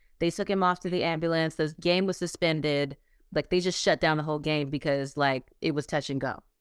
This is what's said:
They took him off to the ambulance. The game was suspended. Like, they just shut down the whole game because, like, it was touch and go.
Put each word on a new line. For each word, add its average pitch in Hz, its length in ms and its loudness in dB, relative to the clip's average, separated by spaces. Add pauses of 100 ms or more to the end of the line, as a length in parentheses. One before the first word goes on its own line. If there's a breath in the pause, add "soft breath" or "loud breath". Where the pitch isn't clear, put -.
(200)
They 170 100 2
took - 180 -4
him 196 140 2
off 180 180 2
to 180 100 -6
the 180 140 0
ambulance. 160 520 0
The 156 240 -2
game 180 260 4
was 185 100 -2
suspended. 151 800 0 (380)
Like, 151 160 -2
they 180 100 4
just 180 220 -2
shut 165 180 4
down 156 180 4
the 151 40 -2
whole 151 160 -2
game 151 320 -2
because, 139 460 -2
like, 135 340 0 (100)
it 160 140 0
was 147 120 -2
touch 147 220 -2
and 139 120 -2
go. 131 180 -4 (220)